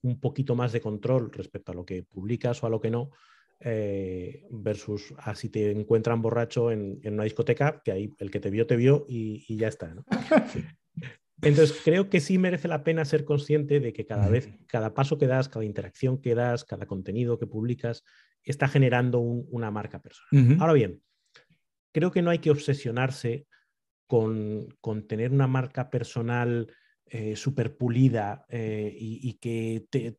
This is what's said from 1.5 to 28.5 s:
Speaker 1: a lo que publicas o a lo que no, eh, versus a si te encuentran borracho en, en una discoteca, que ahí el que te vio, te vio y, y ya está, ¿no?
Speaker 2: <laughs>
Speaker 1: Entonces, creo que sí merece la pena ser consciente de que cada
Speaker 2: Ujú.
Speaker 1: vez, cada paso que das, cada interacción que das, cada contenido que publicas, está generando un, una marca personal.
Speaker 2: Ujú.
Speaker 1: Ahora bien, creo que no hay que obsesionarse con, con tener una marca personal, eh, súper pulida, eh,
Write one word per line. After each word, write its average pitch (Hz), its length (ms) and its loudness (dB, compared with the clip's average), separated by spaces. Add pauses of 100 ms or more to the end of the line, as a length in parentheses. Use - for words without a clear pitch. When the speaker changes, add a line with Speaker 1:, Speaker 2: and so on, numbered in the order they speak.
Speaker 1:
a - 20 -10
lo 90 100 -10
que 92 180 -8
publicas 113 600 -4
o 117 40 -2
a - 20 0
lo 113 100 0
que 113 120 -2
no, 120 180 -4 (500)
eh, 98 920 -6
versus 104 640 -6
a 101 180 -10
si - 140 -10
te 107 220 0
encuentran 113 500 2
borracho 117 500 0
en, 101 320 -6
en 107 120 -6
una 107 100 -2
discoteca, 120 580 0
que 113 80 -2
ahí 98 280 -6
el 98 120 -8
que 101 80 -6
te 101 100 -4
vio, 107 180 2
te 123 100 4
vio 139 320 4
y, 110 380 -8
y 110 100 -6
ya 110 100 0
está, 82 260 -8
¿no? 92 160 -16
Speaker 2:
<laughs> - 760 0 (560)
Speaker 1:
Entonces, 147 420 6
creo 190 260 4
que 180 120 4
sí 185 160 0
merece 180 300 0
la 156 160 -4
pena 160 220 2
ser 151 200 0
consciente 147 540 2
de 120 140 -2
que 110 120 -8
cada 107 180 0
Speaker 2:
Ujú. 98 80 4
Speaker 1:
vez, 123 180 2 (180)
cada 110 260 -2
paso 139 240 2
que 143 100 2
das, 131 220 2
cada 110 160 -6
interacción 107 560 -4
que 123 120 0
das, 120 300 0
cada 98 220 -10
contenido 110 520 -2
que 117 80 -6
publicas, 113 580 -4 (400)
está 139 240 0
generando 123 520 4
un, 120 320 -2
una 117 180 -6
marca 104 320 -8
personal. - 520 4
Speaker 2:
Ujú. 165 80 4
Speaker 1:
Ahora 160 120 6
bien, 101 280 4 (920)
creo 170 200 2
que 175 100 2
no 170 80 2
hay 170 100 2
que 156 120 4
obsesionarse 127 960 -2 (600)
con, 110 600 0 (140)
con 107 260 -6
tener 113 240 -2
una 139 160 4
marca 127 420 -2
personal, 120 840 -2 (360)
eh, 107 280 -6
súper 123 400 -4
pulida, 117 760 2
eh, 107 480 -6